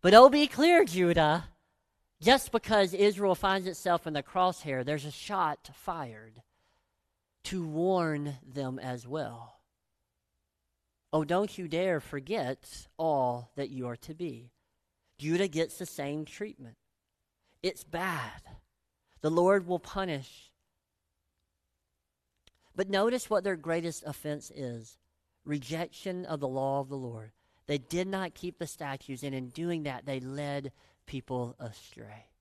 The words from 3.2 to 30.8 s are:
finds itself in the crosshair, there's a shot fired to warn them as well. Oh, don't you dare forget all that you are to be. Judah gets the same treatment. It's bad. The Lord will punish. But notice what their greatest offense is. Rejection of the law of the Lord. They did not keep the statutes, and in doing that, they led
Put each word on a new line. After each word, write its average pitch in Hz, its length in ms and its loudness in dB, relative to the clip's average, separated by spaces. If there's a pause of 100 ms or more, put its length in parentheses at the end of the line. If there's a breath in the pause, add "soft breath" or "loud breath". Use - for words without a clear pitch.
finds 190 320 0
itself 175 400 -2
in 156 80 -6
the 143 80 -2
crosshair, 175 600 0
there's 143 220 -4
a 151 60 -10
shot 175 640 -4
fired 117 680 -12 (1000)
to 180 240 -6
warn 156 760 -2
them 131 360 -8
as 123 280 -8
well. 120 540 -10 (1500)
Oh, 156 100 2
don't 180 340 -2
you 180 120 -8
dare 170 320 0
forget 139 960 -8
all 127 580 -2
that 139 160 -8
you 127 160 -8
are 120 120 -8
to 165 160 -16
be. 127 360 -12 (680)
Judah 165 300 0
gets 160 320 -4
the 185 80 -8
same 147 380 -6
treatment. 139 520 -14 (840)
It's - 220 -6
bad. 160 580 -6 (800)
The 151 100 0
Lord 180 360 4
will 175 120 -2
punish. 170 720 -8 (2250)
But 196 160 -4
notice 226 400 0
what 202 140 2
their 196 100 0
greatest 165 500 -4
offense 151 460 -8
is. 120 480 -10 (460)
Rejection 160 840 -6
of 156 140 -6
the 143 80 -2
law 135 320 -2
of 135 80 -6
the 139 80 -10
Lord. 117 360 -12 (340)
They 147 120 -2
did 175 300 -4
not 190 260 -6
keep - 240 -12
the 170 80 -8
statutes, 139 560 -10
and 139 120 -6
in 127 160 -8
doing 165 340 -4
that, 131 220 -8
they 139 120 -6
led 139 540 -8 (340 soft breath)